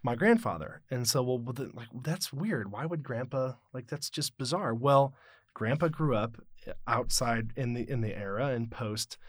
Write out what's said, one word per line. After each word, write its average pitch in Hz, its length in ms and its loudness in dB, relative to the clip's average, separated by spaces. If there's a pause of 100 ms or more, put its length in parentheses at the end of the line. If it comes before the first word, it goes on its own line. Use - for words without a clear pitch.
my 123 120 2
grandfather. 120 640 2 (100)
And 123 160 0
so, 131 160 4
well, 127 160 2
but 120 160 -6
then, 131 180 -6
like, 117 140 -10 (160)
that's - 280 -4
weird. 135 400 -2
Why 113 140 -4
would 165 160 -4
Grandpa, 131 520 -2 (200)
like, 127 140 -10
that's - 240 -8
just - 260 -4
bizarre. 135 380 0
Well, 139 400 6 (400)
Grandpa 147 320 2
grew - 280 2
up 110 220 0 (500)
outside 117 680 2
in 120 180 0
the, 120 160 -4
in 127 120 0
the 107 140 0
era 101 320 -2
and 117 220 0
post 110 480 -4 (120)